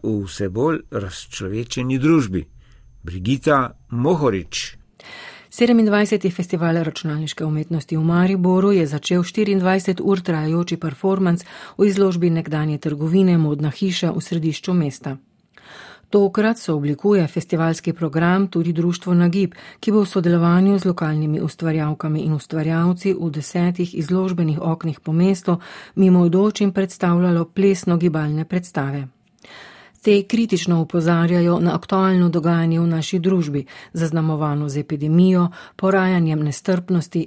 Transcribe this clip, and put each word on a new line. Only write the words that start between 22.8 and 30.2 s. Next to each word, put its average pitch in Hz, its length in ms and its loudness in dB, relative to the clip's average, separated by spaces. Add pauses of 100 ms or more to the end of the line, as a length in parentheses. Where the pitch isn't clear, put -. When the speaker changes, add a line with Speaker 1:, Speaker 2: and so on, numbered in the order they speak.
Speaker 2:
v 170 160 -4
desetih 175 640 -4
izložbenih 170 640 -2
oknih 165 420 -4
po 160 120 -6
mestu 180 480 2 (340)
mimoidočim 185 800 4
predstavljalo 175 720 0
plesno-gibalne 170 1000 0
predstave. 143 600 -6 (1000)
Te 202 180 4